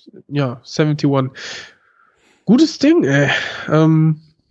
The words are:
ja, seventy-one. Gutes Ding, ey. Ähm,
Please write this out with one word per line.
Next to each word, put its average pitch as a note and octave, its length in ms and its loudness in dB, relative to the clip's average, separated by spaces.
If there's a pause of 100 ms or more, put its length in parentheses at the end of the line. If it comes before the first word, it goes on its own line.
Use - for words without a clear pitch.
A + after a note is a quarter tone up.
(280)
ja, C3+ 360 -4
seventy-one. C#3+ 680 -2 (1120)
Gutes D4 340 2
Ding, D#4 260 2
ey. C#3 260 2 (400)
Ähm, D#3 500 2 (300)